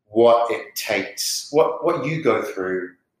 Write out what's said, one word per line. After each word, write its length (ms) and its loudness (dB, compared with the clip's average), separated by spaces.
what 440 4
it 240 -8
takes, 760 -4
what, 320 2
what 220 -2
you 180 -4
go 200 2
through 520 -6